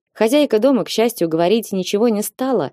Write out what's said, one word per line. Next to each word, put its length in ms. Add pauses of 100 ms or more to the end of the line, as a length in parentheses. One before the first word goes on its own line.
(140)
Хозяйка 440
дома, 260
к 60
счастью, 380
говорить 440
ничего 360
не 140
стала, 500